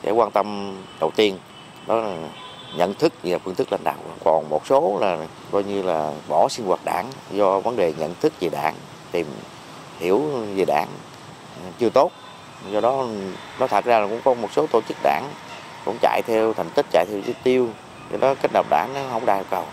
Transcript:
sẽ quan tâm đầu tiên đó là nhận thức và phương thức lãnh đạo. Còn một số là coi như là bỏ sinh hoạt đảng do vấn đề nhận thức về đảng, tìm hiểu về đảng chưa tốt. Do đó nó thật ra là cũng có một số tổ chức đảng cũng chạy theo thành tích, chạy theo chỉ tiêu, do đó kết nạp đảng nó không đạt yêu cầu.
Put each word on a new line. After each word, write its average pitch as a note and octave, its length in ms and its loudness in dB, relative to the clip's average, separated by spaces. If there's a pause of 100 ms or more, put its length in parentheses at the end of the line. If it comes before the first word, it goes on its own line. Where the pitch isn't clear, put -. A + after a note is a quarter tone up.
sẽ - 80 0
quan A2 200 4
tâm G2+ 440 -2 (240)
đầu D#2+ 160 2
tiên G#2 220 4 (500)
đó G#2+ 80 2
là F#2 340 -4 (480)
nhận F2+ 160 2
thức D#3 200 2 (100)
và F2 140 0
phương F#2 180 -6
thức - 160 0
lãnh F#2 120 -2
đạo. D2 140 -2 (260)
Còn D#2 260 4
một D2+ 180 0
số E3+ 340 4
là E2 260 0 (240)
coi G2 120 2
như G2+ 180 -2
là D#2+ 320 0 (140)
bỏ F2+ 220 4
sinh B2 160 -6
hoạt F2+ 200 0
đảng F2+ 240 -2 (220)
do G2 280 4
vấn A#2+ 160 -2
đề F2 180 2
nhận D#2+ 280 -4
thức D#3 180 2
về E2+ 100 0
đảng, D2+ 260 -2 (360)
tìm E2+ 160 -2 (720)
hiểu F#2 220 4 (340)
về F#2 100 4
đảng D2+ 220 2 (920)
chưa A#2 100 4
tốt. C3 220 4 (600)
Do G#2 100 0
đó B2+ 260 2 (520)
nó B2+ 80 2
thật G2+ 180 2
ra A#2 140 6
là G#2 80 0
cũng A2+ 180 -4
có C3+ 80 6
một A#2 220 -2
số D3+ 120 2
tổ A#2 200 4
chức - 160 -6
đảng E2 260 2 (560)
cũng A2+ 160 -2
chạy B1 260 4
theo A2 260 4
thành F2 220 -2
tích, C#3+ 160 2
chạy E2+ 180 6
theo G#2 160 -4
chỉ A#2 80 -2 (100)
tiêu, B2+ 260 4 (420)
do - 60 -4
đó C3+ 240 4
kết C#3+ 120 0
nạp F2 160 4
đảng F2 240 2
nó C#3 160 -4
không A#2+ 160 -2
đạt G2+ 140 4
yêu F#2 100 -6
cầu. F2+ 240 -2